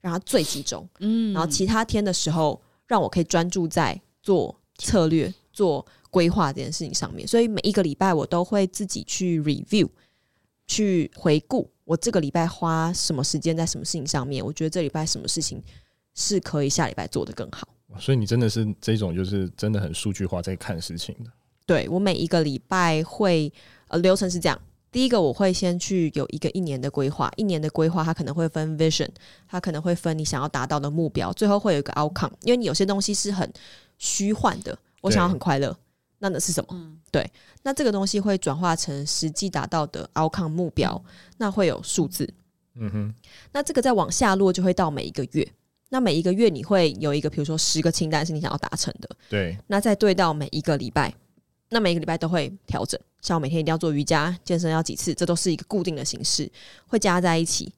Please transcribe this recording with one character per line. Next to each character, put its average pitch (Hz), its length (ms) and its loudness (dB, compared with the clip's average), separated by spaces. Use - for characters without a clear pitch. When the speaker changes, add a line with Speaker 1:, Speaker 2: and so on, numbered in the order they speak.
Speaker 1:
让 180 100 -4
它 175 60 -2
最 190 260 2
集 143 180 -6
中。 - 240 -8
Speaker 2:
嗯。 220 340 0
Speaker 1:
然 160 100 0
后 165 60 0
其 - 160 0
他 220 180 2
天 214 220 0
的 190 80 0
时 - 180 -2
候， 156 300 0
让 208 140 2
我 131 80 0
可 - 120 0
以 165 40 2
专 170 240 2
注 180 180 -2
在 151 320 0
做 180 320 0
策 180 300 2
略、 160 260 2
做 156 340 0
规 170 180 4
划 175 240 2
这 - 80 -8
件 - 100 -6
事 165 140 -6
情 - 80 -8
上 - 220 -4
面。 - 120 -10
所 233 140 4
以 233 80 4
每 208 140 -2
一 208 100 2
个 196 100 4
礼 151 120 0
拜 190 180 2
我 151 140 2
都 175 180 0
会 196 220 2
自 185 180 -6
己 - 200 -8
去 175 380 -2
review， 151 460 2
去 196 480 2
回 156 320 4
顾 - 240 -2
我 165 120 0
这 233 140 0
个 185 100 2
礼 147 80 -2
拜 165 160 0
花 165 480 0
什 - 220 -2
么 165 80 -2
时 156 160 -2
间 160 180 0
在 165 80 0
什 - 140 -4
么 147 60 -10
事 - 80 -6
情 151 120 -4
上 151 220 -2
面， 139 180 -4
我 151 80 -6
觉 156 120 -4
得 156 60 0
这 175 120 -2
礼 143 60 -2
拜 156 180 -4
什 - 120 -2
么 - 100 -8
事 - 120 -2
情 - 220 -6
是 - 260 0
可 147 240 -2
以 139 40 0
下 143 200 0
礼 - 60 -8
拜 85 120 -8
做 - 180 -2
得 - 80 -10
更 - 200 -10
好。 - 140 -14
Speaker 3:
所 - 160 0
以 127 40 2
你 107 80 0
真 117 120 2
的 117 120 4
是 113 160 0
这 110 160 2
种， 90 180 -2
就 95 80 0
是 95 320 -2
真 107 160 0
的 104 80 0
很 82 140 -4
数 101 180 -4
据 92 140 -2
化 90 160 -4
在 95 120 -6
看 87 260 -6
事 85 180 -8
情 - 160 -10
的。 117 60 -16
Speaker 1:
对， 156 240 2
我 175 100 0
每 196 160 2
一 170 120 -2
个 165 160 2
礼 143 160 -2
拜 170 340 2
会， 170 480 2
呃， 165 120 -2
流 185 140 6
程 190 160 0
是 180 80 -2
这 165 80 -2
样。 - 140 0
第 254 140 2
一 - 20 2
个， 233 120 4
我 143 120 4
会 190 180 2
先 180 280 0
去 175 360 0
有 139 140 -2
一 - 80 -8
个 156 140 -2
一 190 100 -4
年 147 180 -4
的 135 120 -4
规 139 180 0
划， 151 280 -2
一 214 80 -2
年 175 160 0
的 151 100 -2
规 160 180 2
划 170 160 0
它 165 80 0
可 165 120 -2
能 139 100 -4
会 165 120 0
分 156 320 -2
vision， 160 300 2
它 180 100 -6
可 180 140 -4
能 151 80 -4
会 175 140 2
分 160 240 -2
你 156 40 -2
想 147 200 -2
要 151 60 -2
达 127 180 -2
到 151 120 0
的 143 120 -2
目 160 180 0
标， - 240 -2
最 208 160 2
后 202 100 4
会 202 140 2
有 147 60 4
一 143 40 0
个 - 120 -6
outcome。 151 360 -2
因 240 100 4
为 247 60 6
你 226 80 -2
有 147 80 0
些 190 100 2
东 196 160 0
西 202 140 -2
是 202 180 -2
很 185 180 -2
虚 - 380 0
幻 - 260 0
的 - 180 -10
，“我 196 100 0
想 208 120 6
要 175 60 4
很 170 100 0
快 143 200 2
乐。” 139 140 0
Speaker 3:
对。 - 60 -10
Speaker 1:
那 202 100 -2
那 175 100 -2
是 175 140 -2
什 - 100 0
么？ - 100 -8
Speaker 2:
嗯。 160 260 -14
Speaker 1:
对， - 200 0
那 269 100 -2
这 285 100 -2
个 247 80 4
东 196 160 0
西 196 140 0
会 196 160 2
转 151 200 -2
化 165 200 0
成 143 300 -6
实 156 240 -2
际 196 180 -4
达 143 180 -4
到 156 200 -2
的 - 280 -10
outcome 156 340 0
目 165 220 -2
标， - 360 0
Speaker 2:
嗯。 - 60 -20
Speaker 1:
那 208 120 -2
会 196 160 2
有 - 160 0
数 - 240 0
字。 - 220 -6
Speaker 3:
嗯 110 160 -6
哼。 107 240 -4
Speaker 1:
那 285 100 -4
这 311 100 -4
个 269 80 4
再 254 140 4
往 180 180 2
下 196 240 4
落， 190 160 6
就 180 100 0
会 180 120 4
到 175 160 2
每 143 140 -6
一 - 60 -8
个 131 220 -4
月。 - 160 0
那 262 80 0
每 208 160 4
一 160 60 4
个 180 100 2
月 208 200 4
你 139 120 -6
会 170 380 4
有 147 140 0
一 151 60 0
个， 151 100 -2
比 - 80 -6
如 147 80 -2
说 156 100 -2
十 - 240 0
个 165 100 4
清 160 200 0
单 156 160 0
是 170 40 -4
你 156 80 -4
想 156 120 -4
要 147 80 -4
达 - 180 -6
成 - 240 -4
的。 - 80 -16
Speaker 3:
对。 95 260 -2
Speaker 1:
那 202 120 2
再 214 140 4
对 202 200 4
到 175 200 2
每 151 160 -4
一 147 100 -4
个 147 160 2
礼 123 140 -4
拜， 131 240 0
那 226 100 2
每 185 120 4
一 - 20 2
个 170 60 0
礼 156 40 -6
拜 165 140 -2
都 165 100 -2
会 165 240 0
调 - 180 -2
整。 - 160 -6
像 170 160 0
我 - 20 0
每 135 80 -4
天 165 100 0
一 160 40 0
定 156 100 2
要 165 60 0
做 165 120 0
瑜 143 140 0
伽、 160 400 2
健 170 160 0
身 165 100 0
要 160 120 2
几 - 120 -4
次， - 200 -4
这 180 100 0
都 170 100 2
是 175 160 0
一 156 60 0
个 - 100 -10
固 196 160 -2
定 160 140 -2
的 131 80 -8
形 - 180 -6
式， - 300 -2
会 233 100 2
加 180 220 4
在 170 180 2
一 165 60 2
起。 - 340 -4